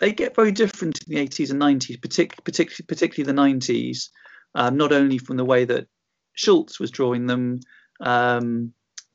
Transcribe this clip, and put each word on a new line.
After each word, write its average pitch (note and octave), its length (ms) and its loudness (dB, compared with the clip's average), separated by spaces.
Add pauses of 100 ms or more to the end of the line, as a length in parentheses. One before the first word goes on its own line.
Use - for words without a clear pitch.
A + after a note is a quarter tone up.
they G3+ 120 2
get - 240 -4
very A3 160 6
different G3 500 -2
in D#3 120 -10
the D3 60 0
eighties C#3 300 -4
and C#3 80 -2
nineties, C#3 380 0
partic-, - 460 -4
partic-, - 440 -4
particularly D3+ 400 -4
the C#3 140 0
nineties, B2+ 680 0 (440)
um, B2 220 0
not D3 160 2
only C#3 240 4
from B2+ 220 -6
the B2+ 80 -2
way B2+ 180 4
that A#2+ 220 -2 (480)
Schultz - 440 2
was A#2+ 120 -6
drawing B2 360 -2
them, B2 340 -2 (400)
um, A#2+ 760 0 (400)